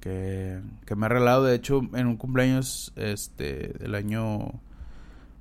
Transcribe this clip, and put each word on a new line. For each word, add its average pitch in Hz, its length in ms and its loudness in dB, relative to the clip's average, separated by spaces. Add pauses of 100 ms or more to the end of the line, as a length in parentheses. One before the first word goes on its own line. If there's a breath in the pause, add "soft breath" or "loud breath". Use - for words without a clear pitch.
que, 95 580 -4 (260)
que 104 100 -4
me 107 100 2
ha 110 40 2
regalado. 123 360 6
De 123 100 6
hecho, 135 260 2 (120)
en 123 140 0
un 113 100 0
cumpleaños, 131 800 2
este, 101 760 -4 (100)
el 107 120 -4
año, 107 640 -2 (800 soft breath)